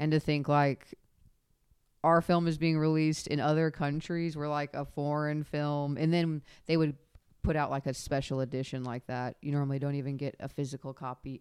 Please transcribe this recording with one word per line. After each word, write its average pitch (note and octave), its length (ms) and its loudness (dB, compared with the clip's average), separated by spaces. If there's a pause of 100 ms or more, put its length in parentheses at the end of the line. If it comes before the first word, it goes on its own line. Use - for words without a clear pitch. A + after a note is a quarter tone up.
and D3+ 100 2
to D#3 80 6
think, D3 300 0
like, C#3+ 460 2 (1080)
our E3 180 6
film E3+ 280 2
is D#3 100 -2
being D#3+ 180 2
released D#3 520 2
in D3 100 0
other D#3 320 2
countries. D#3+ 640 -4
We're, D3 120 -4
like, D3 260 -4
a C#3+ 100 -6
foreign D3+ 600 -2
film. C#3+ 520 -2
And D#3+ 160 2
then E3 300 2 (240)
they E3 100 2
would D3+ 200 2 (480)
put D#3 100 2
out, D3 160 0
like, C3+ 160 -2
a C3 80 -2
special C3+ 460 -2
edition C3 420 -4
like B2 240 -8
that. B2 340 -4
You D3 120 -4
normally C#3 260 0
don't C#3+ 160 -2
even C#3 220 -4
get C#3 240 -4
a C#3+ 80 -8
physical C3+ 440 -6
copy C3 480 -10